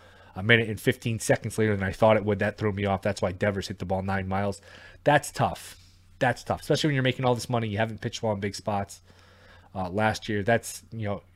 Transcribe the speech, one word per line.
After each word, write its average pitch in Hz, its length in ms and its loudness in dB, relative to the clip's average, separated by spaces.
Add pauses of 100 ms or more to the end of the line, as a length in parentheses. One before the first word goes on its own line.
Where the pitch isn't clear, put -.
(340)
a - 80 -8
minute 113 260 4
and 107 120 -6
fifteen 117 380 0
seconds - 400 0
later 107 180 2
than 98 100 -2
I 95 60 -2
thought 110 240 6
it 101 80 0
would. 104 140 2
That 104 180 -2
threw 107 160 0
me 101 140 -2
off. 98 160 0
That's 101 180 -2
why 95 120 0
Devers 98 360 -2
hit 95 100 -10
the - 60 -8
ball 95 180 -2
nine 98 260 -2
miles." 98 340 -2 (420)
That's 143 260 4
tough. - 460 -4 (420)
That's 120 240 0
tough, 92 180 -4
especially - 280 0
when 147 60 2
you're 131 80 2
making 127 240 0
all 127 80 4
this 117 160 -4
money. 117 180 0
You 101 100 -2
haven't 110 220 -2
pitched - 220 -6
well 110 100 0
in 101 80 -4
big 101 140 -4
spots, - 480 -6 (720)
uh, 92 160 -6
last 107 360 0
year. 104 160 -2
That's, - 480 0
you 113 160 -6
know, 101 160 -4 (140)